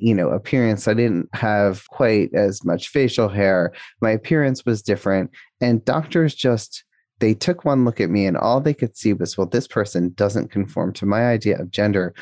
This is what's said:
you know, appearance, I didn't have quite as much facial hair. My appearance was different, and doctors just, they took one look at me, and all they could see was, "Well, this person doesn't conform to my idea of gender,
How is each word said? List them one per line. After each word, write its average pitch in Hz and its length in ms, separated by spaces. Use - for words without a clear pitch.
you 113 140
know, 80 140
appearance, 107 580
I 107 60
didn't 110 380
have 101 580
quite 110 440
as 101 300
much 87 240
facial 123 400
hair. 95 440
My 113 100
appearance 135 560
was 113 160
different, 95 480
and 120 240
doctors 151 500
just, - 480
they 110 140
took 175 300
one 135 200
look 120 160
at 90 100
me, 98 160
and 90 100
all 120 240
they 147 140
could - 220
see 107 160
was, 87 260
"Well, 95 80
this 117 220
person 90 480
doesn't 101 340
conform 98 440
to - 120
my 110 220
idea 104 280
of 92 140
gender, 98 520